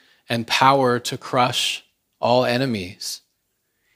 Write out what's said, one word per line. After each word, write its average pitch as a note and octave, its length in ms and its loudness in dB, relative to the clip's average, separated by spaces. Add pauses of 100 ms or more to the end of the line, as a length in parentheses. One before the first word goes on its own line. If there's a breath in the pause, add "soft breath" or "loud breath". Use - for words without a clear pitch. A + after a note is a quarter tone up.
(280 soft breath)
and A#2 180 -4
power C3 540 4
to - 180 -8
crush - 680 -2 (360)
all B2 240 2
enemies. A#2+ 800 -4 (720)